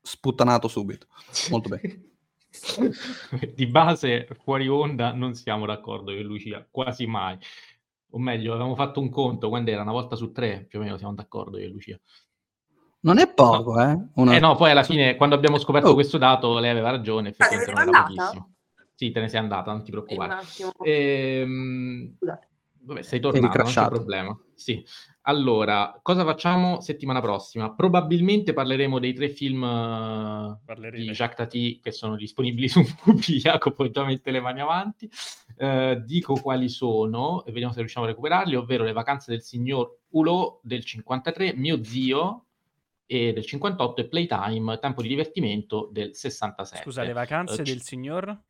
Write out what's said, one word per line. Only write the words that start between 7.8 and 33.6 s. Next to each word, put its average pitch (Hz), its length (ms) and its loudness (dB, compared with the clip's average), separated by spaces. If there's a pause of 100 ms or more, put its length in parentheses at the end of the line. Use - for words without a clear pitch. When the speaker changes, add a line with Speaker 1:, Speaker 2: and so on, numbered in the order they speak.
Speaker 2:
O 117 60 -10
meglio, 117 360 -4
avevamo 123 220 -4
fatto 139 240 -2
un 131 100 -2
conto, 123 380 -2
quando 117 220 -2
era 104 120 -4
una 107 100 -4
volta 120 240 -4
su 113 160 -8
tre, 104 360 -6
più 104 100 -12
o 107 40 -6
meno 101 140 -6
siamo 101 180 -10
d'accordo 98 440 -12
io 98 80 -10
e - 20 -10
Lucia. 98 320 -16 (1000)
Speaker 1:
Non 175 160 8
è 359 140 6
poco, 117 440 8
Speaker 2:
No. 123 140 6
Speaker 1:
eh? 156 80 2 (220)
Una 127 140 8
Speaker 2:
Eh 123 60 8
no, 156 160 8
poi 165 160 8
alla 143 100 8
fine, 135 340 4
quando 143 180 6
abbiamo 147 240 4
scoperto 143 320 6
Speaker 1:
Oh. 139 40 10
Speaker 2:
questo 143 240 4
dato, 127 400 4
lei 120 120 2
aveva 117 200 0
ragione, 110 380 -2
Speaker 3:
Ah, 104 40 -10
te 220 240 4
ne - 60 -2
Speaker 2:
effettivamente - 20 0
Speaker 3:
sei - 100 -6
Speaker 2:
non 339 200 4
era - 120 10
Speaker 3:
andata? 180 220 -4
Speaker 2:
pochissimo. - 260 -12 (400)
Sì, 120 180 -4
te 117 80 -2
ne 110 100 -2
sei 113 100 -2
andata, 101 320 -4
non 107 120 -6
ti - 60 -16
preoccupare. 98 400 -6
Speaker 3:
Eh, 190 40 -4
un 190 80 -10
attimo. 185 300 -10 (120)
Speaker 2:
Ehm, 131 1300 -2
Speaker 3:
Scusate. - 300 -8 (320)
Speaker 2:
vabbè, 135 220 -12
sei - 160 -4
Speaker 1:
Eri - 40 0
Speaker 2:
tornato, 131 240 2
non 117 60 4
c'è 123 100 4 (100)
Speaker 1:
crashato. 117 240 2
Speaker 2:
problema. 101 420 -4 (160)
Sì. 101 300 -6 (380)
Allora, 110 800 0
cosa 180 220 2
facciamo 175 560 2
settimana 135 420 -4
prossima? 110 520 -4
Probabilmente 175 800 2
parleremo 135 460 0
dei 127 160 -2
tre 139 160 -4
film, 135 340 -4
eh, 110 1000 -4
Speaker 4:
Parlerete. 113 380 -14
Speaker 2:
di 110 100 -8
Jacques 117 240 -4
Tati 120 460 -4
che 110 100 -8
sono 107 240 -6
disponibili 120 520 -4
<laughs> - 0 -
su 180 120 6 (240)
Mubi. 175 340 4
Jacopo, 143 520 2